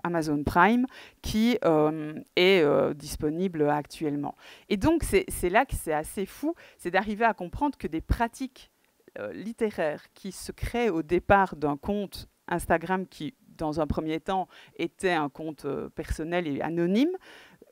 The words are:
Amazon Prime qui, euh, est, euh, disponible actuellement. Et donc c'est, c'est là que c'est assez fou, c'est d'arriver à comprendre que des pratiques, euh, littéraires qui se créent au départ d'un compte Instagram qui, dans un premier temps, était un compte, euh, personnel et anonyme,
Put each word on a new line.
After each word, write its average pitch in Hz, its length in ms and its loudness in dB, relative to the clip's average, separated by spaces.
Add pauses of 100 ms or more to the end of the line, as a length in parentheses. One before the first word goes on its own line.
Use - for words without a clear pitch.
Amazon 156 400 0
Prime 220 420 6 (360)
qui, 226 420 2
euh, 156 500 2 (220)
est, 180 260 6
euh, 147 320 4
disponible 151 720 -2
actuellement. 147 680 -2 (320)
Et 214 80 0
donc 302 260 2
c'est, - 240 2
c'est - 240 -4
là 226 160 4
que - 80 -6
c'est - 180 -4
assez 156 320 -4
fou, 302 300 -6 (240)
c'est 170 140 -6
d'arriver 202 320 0
à 220 100 4
comprendre 254 420 -4
que 185 120 -8
des 160 120 -4
pratiques, - 680 -4 (480)
euh, 104 140 -8
littéraires 180 800 -4
qui - 180 -12
se - 220 -12
créent 233 380 -2
au 165 120 0
départ 185 540 4
d'un 147 220 -2
compte 202 500 -6 (180)
Instagram 175 600 0
qui, - 280 -12 (140)
dans 156 320 -4
un 151 60 2
premier 160 340 -4
temps, 190 260 -4 (300)
était 175 360 -2
un 151 160 0
compte, 156 360 -10
euh, 143 240 -6
personnel 170 580 -4
et 143 140 -4
anonyme, 185 560 0 (540)